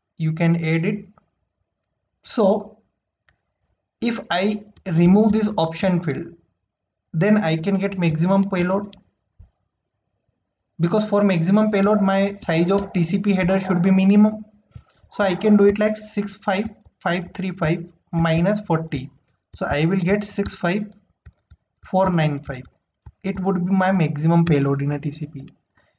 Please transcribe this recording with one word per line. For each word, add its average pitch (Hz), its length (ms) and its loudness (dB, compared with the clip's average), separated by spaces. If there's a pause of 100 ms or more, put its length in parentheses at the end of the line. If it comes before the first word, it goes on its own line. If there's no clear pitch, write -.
(180)
you 160 160 -2
can 165 220 2
add 165 300 -2
it. 208 200 -4 (1200)
So - 560 0 (1200)
if 226 180 -4 (120)
I 202 320 -2 (220)
remove 185 460 4
this 214 260 0
option 165 440 0
field, 131 340 -6 (760)
then 202 240 2
I 160 200 0
can 190 200 -2
get 196 200 -4
maximum 180 460 2
payload, 190 520 -4 (1800)
because 208 300 0
for 202 140 2
maximum 196 480 2
payload 202 300 2
my 196 340 0
size 170 360 0
of 202 220 0
T 175 100 2
C 196 180 -2
P 202 120 0
header 185 260 0
should 175 220 -2
be 190 100 2
minimum. 202 540 4 (640)
So - 120 -2
I 185 120 0
can 208 200 4
do 202 80 6
it 202 160 4
like 214 160 0
six - 400 -8
five 202 300 -4 (340)
five 175 340 -4
three 185 180 -6
five 165 380 -4 (220)
minus 170 480 0
forty. 160 500 -4 (460)
So - 100 -8
I 147 200 0
will 190 140 0
get 196 260 0
six - 300 -6
five 190 360 -4 (960)
four 185 240 0
nine 151 300 0
five. 127 240 -12 (600)
It 190 160 -6
would 180 260 -2
be 185 60 -2
my 190 220 2
maximum 160 500 2
payload 139 380 0
in 143 100 -4
a 147 80 -4
T 143 120 -8
C 147 160 -10
P. 135 200 -16 (520)